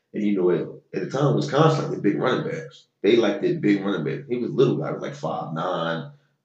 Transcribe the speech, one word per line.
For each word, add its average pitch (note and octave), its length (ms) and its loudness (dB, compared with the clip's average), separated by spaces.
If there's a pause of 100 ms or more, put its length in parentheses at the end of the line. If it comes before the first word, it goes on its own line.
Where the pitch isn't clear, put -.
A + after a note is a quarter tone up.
(120)
and G#2 120 -4
you G2+ 120 2
know, F2+ 140 4
at, - 500 -4
at - 100 -6
the C3 80 -4
time, C3+ 180 4
Wisconsin C3+ 480 4
liked - 100 -6
the - 60 -6
big G2+ 180 2
running - 320 0
backs. - 360 -12 (160)
They A2+ 140 6
liked G#2 260 2
the E2+ 140 0
big G2 280 2
running F#2 200 -2
back. - 240 -6
He B2 80 -4
was A2 140 -4
a F#2+ 40 -6
little A#2 220 4
guy, - 140 -4
like - 240 -8
five D#2+ 400 -6
nine, E2 580 -4 (320)